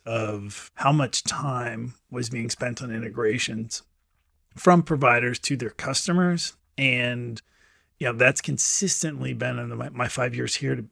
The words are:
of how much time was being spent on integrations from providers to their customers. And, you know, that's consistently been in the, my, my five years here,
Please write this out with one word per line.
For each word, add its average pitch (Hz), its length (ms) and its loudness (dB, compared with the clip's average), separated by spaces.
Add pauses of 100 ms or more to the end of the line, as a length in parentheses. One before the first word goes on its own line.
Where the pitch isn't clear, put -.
of 107 720 -4
how - 160 4
much 143 320 4
time 120 720 -4 (140)
was 123 200 -6
being 117 200 -4
spent 123 320 -4
on 123 100 -8
integrations 110 920 -2 (720)
from 180 260 8
providers 123 580 2
to - 180 -2
their 120 140 -6
customers. 175 840 0 (220)
And, 123 640 0 (560)
you 127 100 -2
know, 120 60 0
that's 123 260 4
consistently 139 920 -2
been 123 260 -4
in 120 100 -6
the, 117 60 -6
my, 120 140 -6
my 123 180 -2
five 123 260 -2
years 123 220 -2
here, 135 360 -2